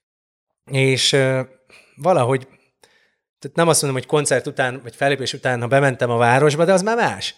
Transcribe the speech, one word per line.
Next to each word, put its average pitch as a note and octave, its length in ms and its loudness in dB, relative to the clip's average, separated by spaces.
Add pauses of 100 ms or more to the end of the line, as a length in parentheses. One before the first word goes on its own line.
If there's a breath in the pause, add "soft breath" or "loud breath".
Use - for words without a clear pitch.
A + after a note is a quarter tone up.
(720)
És, C3+ 420 0
ö, C3 280 0 (560 soft breath)
valahogy, C3+ 500 0 (920 soft breath)
tehát - 180 -12
nem E3 120 2
azt D3+ 140 2
mondom, C3+ 180 -4
hogy - 100 -20
koncert C#3+ 360 0
után, C3 360 -4
vagy A#2 140 -16
fellépés C3 360 -2
után, B2+ 280 -4
ha A#2+ 60 -4
bementem B2+ 440 0
a A#2 60 0
városba, C3+ 480 2
de F#3 80 2
az F3+ 100 2
már A3 140 -2
más. B2 420 -4